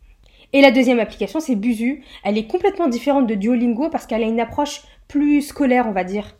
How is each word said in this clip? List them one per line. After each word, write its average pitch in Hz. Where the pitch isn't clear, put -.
Et 277
la 277
deuxième 240
application, 220
c'est 277
Busuu. 233
Elle 208
est 220
complètement 349
différente 269
de 220
Duolingo 240
parce 311
qu'elle 226
a 220
une 226
approche 285
plus 294
scolaire, 247
on 208
va 185
dire, 196